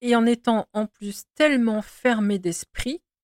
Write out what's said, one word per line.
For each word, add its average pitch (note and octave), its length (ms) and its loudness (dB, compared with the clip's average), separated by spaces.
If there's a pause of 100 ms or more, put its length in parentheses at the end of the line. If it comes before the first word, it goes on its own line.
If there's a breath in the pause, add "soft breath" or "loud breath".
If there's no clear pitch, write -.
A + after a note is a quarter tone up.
et A#3+ 160 2
en A3+ 80 4
étant A#3 480 0
en G#3+ 120 -2
plus - 480 -14
tellement A#3+ 480 2
fermé G#3 580 0
d'esprit F3+ 640 -6 (220)